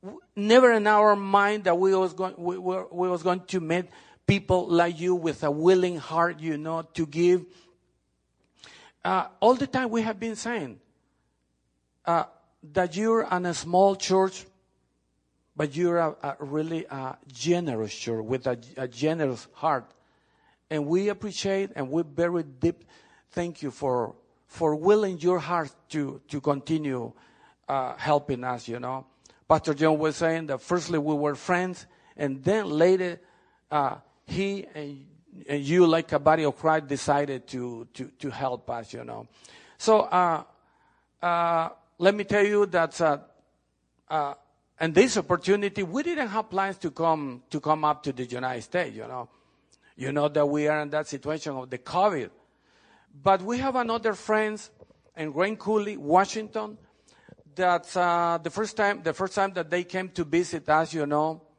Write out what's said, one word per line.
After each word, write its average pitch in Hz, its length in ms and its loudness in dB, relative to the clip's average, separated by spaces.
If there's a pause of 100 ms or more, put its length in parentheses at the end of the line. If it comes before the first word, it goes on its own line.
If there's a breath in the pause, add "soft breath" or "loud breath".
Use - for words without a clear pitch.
W-, - 180 -16 (160)
never 233 360 8
in 208 160 2
our 214 280 6
mind 202 500 2
that 175 120 4
we 190 180 4
was 185 180 2
going, 185 260 -6
we 175 180 -6
were, 185 340 -4
we 175 160 -2
was 175 140 0
going 180 200 2
to 185 180 -2
meet 170 260 0 (420 loud breath)
people 185 420 4
like 170 280 4
you 180 160 0
with 165 300 -2
a 147 80 2
willing 180 460 4
heart, 160 420 0
you 156 180 -4
know, 160 260 -6 (100)
to 165 120 -2
give. 175 380 2 (1600 loud breath)
Uh, 185 220 0 (160)
all 233 140 6
the 269 120 -2
time 262 220 -2
we 226 140 0
have 214 160 -4
been 226 180 -8
saying, 160 420 -8 (1300)
uh, 170 180 2 (480)
that 180 240 -2
you're 226 340 0
in 180 180 -2
a 170 60 -4
small 185 420 4
church, 190 500 0 (1080)
but 147 200 -4
you're 175 220 0
a, 156 260 0
a 143 160 -6
really, 156 480 -6
uh, 131 260 -10 (200)
generous 123 600 -2
church 113 300 -6
with 123 240 -4
a, 123 100 -2 (200)
a 131 100 -8
generous 135 680 -4
heart. 143 380 -2 (800)
And 151 160 -2
we 185 240 0
appreciate, 196 680 -4
and 135 140 -6
we're 165 140 -2
very 170 400 -2
deep 147 420 -4 (460 soft breath)
thank 175 300 -6
you 139 100 -6
for, 123 440 -4 (320)
for 156 280 0
willing 190 440 2
your 175 200 2
heart 156 340 -4 (160)
to, 143 400 -6
to 147 100 -6
continue, 139 720 -2 (560 soft breath)
uh, 135 300 -4
helping 143 480 -2
us, 123 220 -6
you 117 120 -8
know. 131 280 -8 (440 soft breath)
Pastor 160 220 2
John 156 260 4
was 156 160 0
saying 165 320 -2
that 131 140 -6
firstly 170 360 -2
we 151 160 0
were 147 220 -2
friends, 180 500 -2 (300 soft breath)
and 135 260 -4
then 196 280 0
later, 175 500 2 (500 soft breath)
uh, 143 260 0 (300)
he 196 480 -4
and, 143 320 -14 (400)
and 143 160 -4
you, 170 240 6
like 165 280 2
a 147 60 2
body 156 260 4
of 139 100 0
Christ, 156 320 0
decided 139 600 -2
to, 120 380 -10 (100)
to, 131 100 -10 (140)
to 147 100 -8
help 123 400 -8
us, 117 240 -10
you 120 100 -12
know. 117 240 -14 (500 loud breath)
So, 220 260 4
uh, 175 400 2 (800)
uh, 170 480 0 (280)
let 196 180 6
me 208 80 -4
tell 202 220 2
you 208 220 4
that, 165 340 0
uh, 147 160 2 (920)
uh, 143 260 -4 (440)
in 160 140 -2
this 220 240 6
opportunity, 196 640 0
we 185 180 -4
didn't 302 280 -4
have 214 200 -6
plans 190 280 -4
to 170 140 -6
come, 147 580 -2
to 151 100 -6
come 156 240 0
up 151 200 0
to 139 100 -4
the 127 100 -8
United 123 380 -6
States, 170 340 -6
you 110 100 -12
know. 123 220 -12 (680 soft breath)
You 131 160 -6
know 147 160 2
that 147 160 2
we 147 240 0
are 151 120 0
in 147 100 -8
that 151 160 -4
situation 147 500 -8
of 127 120 -12
the 127 80 -8
covid. 180 520 0 (920 soft breath)
But 190 200 4
we 226 160 -4
have 262 180 -4
another 226 380 -2
friends 214 580 -2 (460)
in 156 160 -8
Grand 196 260 -2
Coulee, 208 380 -2
Washington, 214 800 0 (760 soft breath)
that, 180 440 0
uh, 170 440 2
the 165 80 -6
first 208 280 -6
time, 202 260 2
the 160 80 -2
first 185 240 -4
time 196 160 2
that 170 180 -6
they 175 140 -2
came 185 240 -6
to 175 160 -6
visit 160 460 -2
us, 160 240 2
you 151 120 -2
know 156 360 -2 (180)